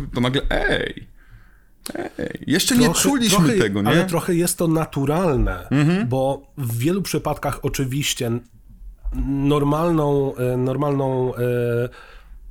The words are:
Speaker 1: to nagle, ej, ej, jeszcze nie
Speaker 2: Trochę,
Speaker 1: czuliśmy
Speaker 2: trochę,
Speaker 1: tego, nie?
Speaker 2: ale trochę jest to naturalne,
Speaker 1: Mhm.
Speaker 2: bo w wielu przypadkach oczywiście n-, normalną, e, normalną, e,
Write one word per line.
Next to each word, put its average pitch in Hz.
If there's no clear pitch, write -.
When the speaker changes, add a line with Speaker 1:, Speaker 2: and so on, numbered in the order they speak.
Speaker 1:
to 131
nagle, 127
ej, -
ej, -
jeszcze 180
nie 247
Speaker 2:
Trochę, -
Speaker 1:
czuliśmy 240
Speaker 2:
trochę, 135
Speaker 1:
tego, 104
nie? 104
Speaker 2:
ale 180
trochę 175
jest 175
to 170
naturalne, 143
Speaker 1:
Mhm. 147
Speaker 2:
bo 131
w 117
wielu 170
przypadkach 147
oczywiście 135
n-, 117
normalną, 143
e, 123
normalną, 131
e, -